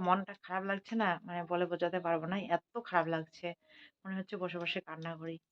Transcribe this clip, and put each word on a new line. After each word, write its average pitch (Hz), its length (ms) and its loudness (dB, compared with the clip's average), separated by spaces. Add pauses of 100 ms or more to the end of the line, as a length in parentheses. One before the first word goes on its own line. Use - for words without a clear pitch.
মনটা 190 360 4
খারাপ 190 280 -4
লাগছে 196 320 -4
না, 202 60 4 (160)
মানে 175 160 -4 (100)
বলে 175 220 4
বোঝাতে 175 340 0
পারবো 165 200 2
না, 180 100 -2 (200)
এত - 180 -2 (140)
খারাপ 170 260 4
লাগছে, 160 320 -6 (520)
মনে 190 180 -6
হচ্ছে 190 260 -6
বসে 175 180 -4
বসে 170 180 -2 (100)
কান্না 160 320 -6
করি। 165 160 -6 (160)